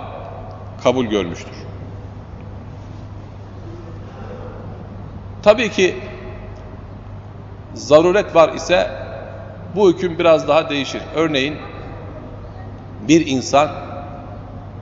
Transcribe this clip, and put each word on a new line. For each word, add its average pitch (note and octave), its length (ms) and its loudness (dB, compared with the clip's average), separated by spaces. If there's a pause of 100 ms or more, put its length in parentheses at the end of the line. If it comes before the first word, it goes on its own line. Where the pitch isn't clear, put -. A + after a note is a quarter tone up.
(840)
kabul B2 240 4
görmüştür. F#2+ 480 0 (4000)
Tabii G#3+ 280 6
ki - 260 4 (1800)
zaruret F3+ 600 6
var D#3+ 180 8
ise F3+ 380 2 (840)
bu G3 140 8
hüküm E3 280 2
biraz D#3+ 300 8
daha D#3 220 6
değişir. C3 320 -2 (120)
Örneğin D3+ 420 2 (1500)
bir D#3 180 8
insan C3+ 420 4 (1120)